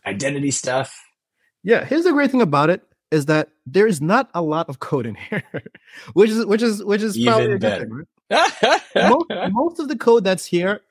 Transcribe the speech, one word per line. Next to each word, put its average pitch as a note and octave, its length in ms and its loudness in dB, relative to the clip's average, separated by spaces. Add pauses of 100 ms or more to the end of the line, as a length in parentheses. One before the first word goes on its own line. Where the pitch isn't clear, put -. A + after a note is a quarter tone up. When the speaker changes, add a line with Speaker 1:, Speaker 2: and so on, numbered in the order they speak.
Speaker 1:
identity C3+ 460 -4
stuff. C3 460 -4 (640)
Speaker 2:
Yeah, G#3 200 2
here's D#4+ 220 0
the F4 80 4
great C#4 180 2
thing B3+ 100 2
about D3+ 280 2
it F#3 120 0 (300)
is D3+ 160 0
that D#3 220 0 (160)
there F#3 220 2
is D#3+ 140 -2
not G#3 320 0
a F3 80 -4
lot D#3+ 280 -4
of C#3 100 -12
code C3 260 -4
in A2 100 -8
here, - 280 -8 (100)
<laughs> - 600 -16
which G3+ 160 6
is, A3 160 -2
which G#3+ 160 0
is, G#3+ 220 -2
which G3+ 180 0
is G#3+ 220 -4
probably A3+ 200 4
a A3 40 0
Speaker 1:
Even G3+ 120 -2
Speaker 2:
good - 20 -4
Speaker 1:
better. G#2+ 240 -2
Speaker 2:
thing, A#2+ 200 -12 (260)
right? D4+ 500 2 (140)
Speaker 1:
<laughs> - 0 -
Speaker 2:
Most, G3 580 0
most E4 260 -2
of D4 80 -6
the C4+ 100 -6
code A#3 260 4
that's F#3+ 220 -2
here F#3 460 -2